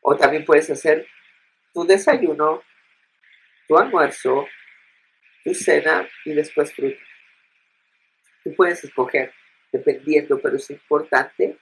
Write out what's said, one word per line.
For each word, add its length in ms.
O 160
también 280
puedes 260
hacer 360
tu 120
desayuno, 760
tu 100
almuerzo, 680
tu 100
cena 540
y 80
después 400
fruta. 260
Tú 140
puedes 260
escoger, 500
dependiendo, 680
pero 160
es 140
importante 920